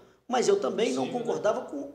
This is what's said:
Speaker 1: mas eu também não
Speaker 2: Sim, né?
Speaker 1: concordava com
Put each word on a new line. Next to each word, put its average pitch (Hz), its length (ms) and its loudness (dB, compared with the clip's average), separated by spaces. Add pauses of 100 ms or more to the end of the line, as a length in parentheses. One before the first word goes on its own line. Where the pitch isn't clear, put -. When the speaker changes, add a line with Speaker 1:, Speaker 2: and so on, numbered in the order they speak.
(260)
Speaker 1:
mas 240 220 2
eu 196 100 6
também 208 360 0
não 262 100 0
Speaker 2:
Sim, - 80 -4
né? - 80 -2
Speaker 1:
concordava 226 460 0
com 285 280 -10